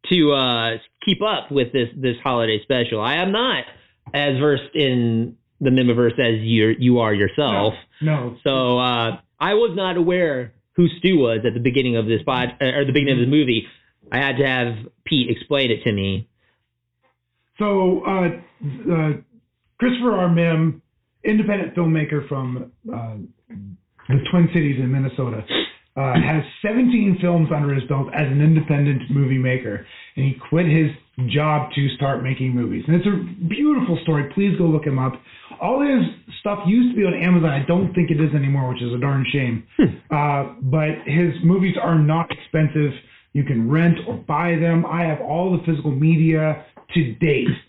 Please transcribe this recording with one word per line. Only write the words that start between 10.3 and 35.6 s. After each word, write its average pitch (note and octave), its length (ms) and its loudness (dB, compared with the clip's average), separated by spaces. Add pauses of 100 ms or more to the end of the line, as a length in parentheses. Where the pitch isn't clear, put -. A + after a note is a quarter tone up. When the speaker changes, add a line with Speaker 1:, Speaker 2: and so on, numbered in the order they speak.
Speaker 1:
who F3 120 4 (100)
Stu F#3 220 2
was A2+ 260 2
at A2 80 0
the A#2+ 60 -4
beginning B2 360 0
of A2 120 0
this A2+ 180 0
pod, B2 240 -2 (100)
uh, C#3 60 -2
or C#3 200 0
the C3+ 60 -2
beginning C3+ 300 0
of B2 80 0
the - 0 -
movie. C3 380 0 (440)
I A#2+ 60 -2
had C3+ 200 -2
to C#3 100 2
have B2+ 200 0 (380)
Pete B2 240 0
explain C3 400 -2
it A2 140 -2
to A#2 80 0
me. G2 360 -4 (1300)
Speaker 2:
So, F#3+ 480 2
uh, F#3 240 2 (640)
uh, D#3 200 2 (680)
Christopher A#3+ 340 0
R. F3+ 200 2
Mim, E3 480 2 (420)
independent G#3 520 0
filmmaker D#3 520 0
from, B2+ 440 -6 (200)
uh, A2+ 240 -10 (920)
the C3+ 120 2 (120)
Twin F3 220 4
Cities D3 260 0
in B2+ 120 0
Minnesota, B2+ 540 -4 (520)
uh, C3 160 -2
has D3+ 300 2 (180)
seventeen A3 580 2
films F3 340 2
under C#3+ 200 0
his C3+ 160 -2
belt C#3 240 -2
as D3+ 140 0
an C#3 140 0
independent D3+ 600 2 (100)
movie C3+ 260 2
maker, B2+ 480 -2 (300)
and C3+ 100 0
he C3+ 100 0 (140)
quit E3+ 160 2
his D#3 220 4 (420)
job D3 460 0
to C#3 220 0
start C3+ 260 -2
making B2+ 320 -2
movies. A2+ 320 -2
And D#3+ 80 4
it's F3+ 100 0
a F3 440 -2
beautiful B3+ 540 0
story. D3 300 -2
Please G3 240 0
go F3 80 0
look D#3 200 2
him C3+ 120 -2
up. C3 160 -2 (480)